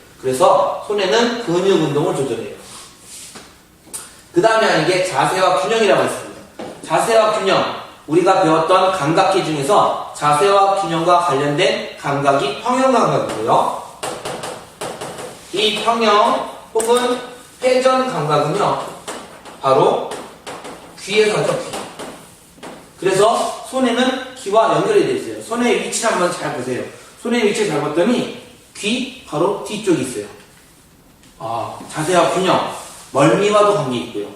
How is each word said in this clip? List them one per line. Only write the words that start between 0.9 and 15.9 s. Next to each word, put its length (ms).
근육 400
운동을 320
조절해요. 400
그 80
다음에 260
하는 200
게 160
자세와 560
균형이라고 460
있습니다. 360
자세와 520
균형, 360
우리가 360
배웠던 500
감각기 500
중에서 720
자세와 640
균형과 380
관련된 800
감각이 640
평형 320
감각이고요. 880
이 300
평형 640